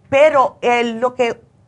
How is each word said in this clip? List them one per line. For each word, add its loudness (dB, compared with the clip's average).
pero, 2
eh, 0
lo -4
que -4